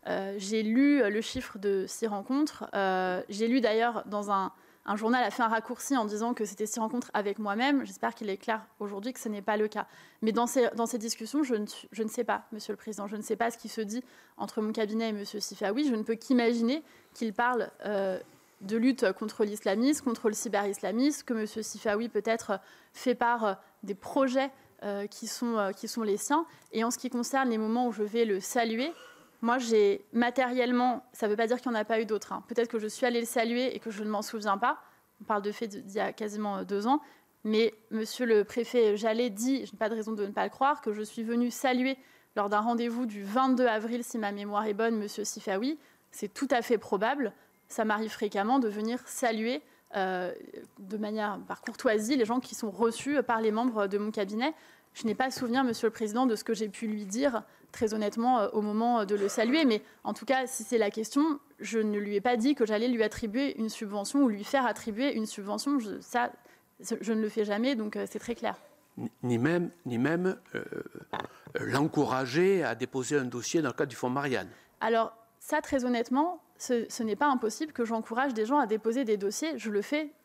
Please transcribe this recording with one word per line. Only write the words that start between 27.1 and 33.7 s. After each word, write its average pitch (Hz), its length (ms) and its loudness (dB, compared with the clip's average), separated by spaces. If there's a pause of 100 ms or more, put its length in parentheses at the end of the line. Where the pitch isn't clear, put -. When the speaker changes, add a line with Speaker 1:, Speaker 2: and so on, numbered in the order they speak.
Speaker 1:
les 226 80 0
moments 226 300 0
où 233 40 0
je 214 120 -2
vais 220 200 2
le 202 160 2
saluer, 233 520 0 (500)
moi, 240 180 2
j'ai 214 440 4 (100)
matériellement, 247 1000 2
ça - 160 -2
veut 208 80 2
pas 226 100 2
dire 247 160 0
qu'il 262 80 -2
n'y 226 80 0
en - 20 0
a 214 60 0
pas 226 140 0
eu 226 60 0
d'autres, 202 260 -4
hein. 190 160 -8
Peut-être 240 220 0
que 233 100 -2
je 214 80 -4
suis 233 180 -2
allée 240 140 2
le 233 80 -2
saluer 240 480 0